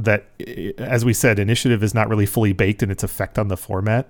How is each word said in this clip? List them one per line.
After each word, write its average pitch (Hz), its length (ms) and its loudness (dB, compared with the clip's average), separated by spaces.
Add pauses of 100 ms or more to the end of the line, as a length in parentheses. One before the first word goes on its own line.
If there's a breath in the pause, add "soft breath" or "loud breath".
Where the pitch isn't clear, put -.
that, 104 220 0 (520)
as 117 240 -2
we 117 120 2
said, 113 240 2
initiative 110 440 2
is 107 120 0
not 110 160 0
really 104 160 2
fully 104 260 2
baked 98 300 0
in 101 80 0
its 95 120 -4
effect - 360 -6
on 104 100 0
the 95 80 -2
format, 104 540 -2